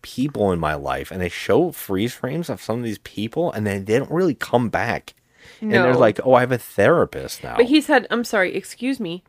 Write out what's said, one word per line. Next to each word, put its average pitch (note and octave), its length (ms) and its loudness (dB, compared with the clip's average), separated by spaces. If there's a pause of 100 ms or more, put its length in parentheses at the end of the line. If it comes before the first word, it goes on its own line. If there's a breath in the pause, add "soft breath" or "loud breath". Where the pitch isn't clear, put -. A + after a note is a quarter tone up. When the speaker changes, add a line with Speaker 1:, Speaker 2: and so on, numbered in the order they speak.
Speaker 1:
people A2 500 0
in E2+ 80 0
my D2+ 140 -2
life," C#2 360 -6
and F#2 100 -6
they F2+ 80 0
show D3+ 440 2
freeze G2+ 420 -2
frames D#3 340 -6
of G#2+ 140 -8
some A2+ 160 -4
of B2 60 -6
these G#2+ 140 -6
people, D3+ 540 -4
and G#2+ 140 -4
then G2 180 -4
they G#2+ 140 2
don't C#3 140 -4
really E3+ 220 0
come A#2+ 340 0
back. G2 460 -4 (460 loud breath)
And G#3+ 120 -4
they're E3+ 200 4
Speaker 2:
No. - 60 2
Speaker 1:
like, A2 260 4
"Oh, C3 100 6
I B2 60 8
have B2+ 120 0
a A#2+ 60 0
therapist G#2 840 0
now." - 140 -8
Speaker 2:
But B3+ 100 6
he's C#4+ 220 2
had, C4 220 2
I'm A#3 140 -2
sorry, F#3+ 300 0
excuse B3+ 460 -6
me, F3+ 280 -8